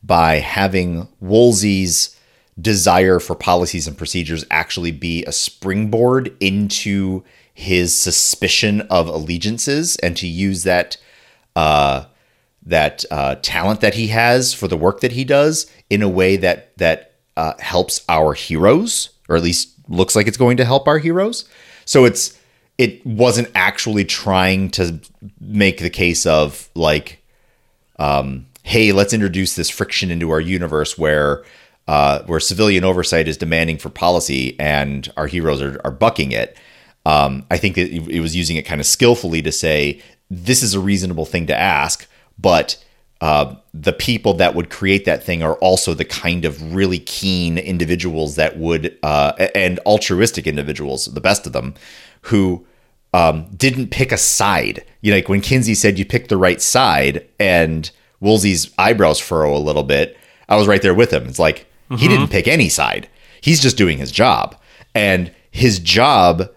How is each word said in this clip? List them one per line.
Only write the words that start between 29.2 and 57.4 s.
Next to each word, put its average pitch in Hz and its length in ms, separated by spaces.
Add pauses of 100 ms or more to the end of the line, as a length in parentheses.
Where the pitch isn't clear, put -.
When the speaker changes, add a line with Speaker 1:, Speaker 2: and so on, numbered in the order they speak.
Speaker 1:
this - 160
friction - 400
into 82 220
our 78 80
universe 82 580
where, 76 460 (420)
uh, 71 360
where 82 180
civilian 98 420
oversight 87 460
is 76 80
demanding 82 420
for 76 120
policy 71 680
and 69 580
our 80 120
heroes 80 340
are, 69 220
are 67 80
bucking 71 400
it." 57 240 (500)
Um, 71 440
I 87 80
think 95 160
that 90 200
it, 80 140
it 85 120
was 82 140
using 85 220
it 78 60
kind 78 180
of 69 60
skillfully 98 560
to 76 100
say, 73 480 (300)
This 92 320
is 104 120
a 98 60
reasonable 90 460
thing 85 200
to 73 120
ask, 78 500 (300)
but 90 440 (380)
uh, 73 340 (180)
the 78 200
people 110 420
that 87 200
would 85 160
create 98 360
that 85 180
thing 85 180
are 80 120
also 92 400
the 76 100
kind 87 400
of 80 300
really 92 240
keen 90 600
individuals 82 800
that 78 220
would, 80 440
uh, 73 360
a-, 92 180
and 90 300
altruistic 101 600
individuals, 71 600
the 69 140
best 98 260
of 69 60
them, 65 220 (480)
who, 92 440 (480)
um, 80 320 (100)
didn't 131 340
pick - 220
a 113 60
side. 82 640 (160)
You 104 120
know, 101 60
like, 87 100
when 98 120
Kinsey 117 340
said, 98 240
"You 95 60
picked - 240
the 101 80
right 90 240
side," 76 640 (120)
and 82 520 (300)